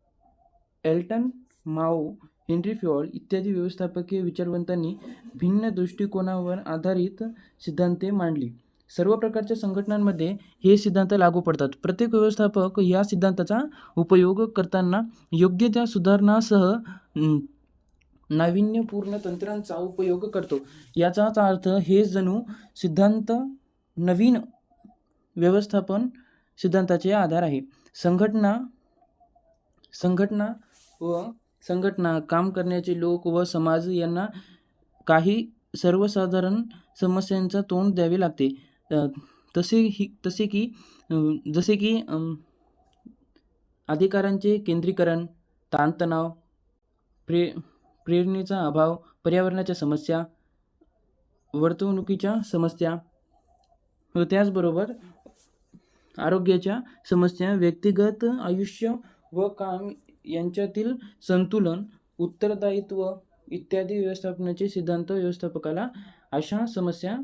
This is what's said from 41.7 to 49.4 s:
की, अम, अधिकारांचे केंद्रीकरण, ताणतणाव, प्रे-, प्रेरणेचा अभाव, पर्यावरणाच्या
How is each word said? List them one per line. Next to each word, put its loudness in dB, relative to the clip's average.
की, 0
अम, -6
अधिकारांचे 2
केंद्रीकरण, 0
ताणतणाव, 0
प्रे-, -2
प्रेरणेचा 0
अभाव, 0
पर्यावरणाच्या 0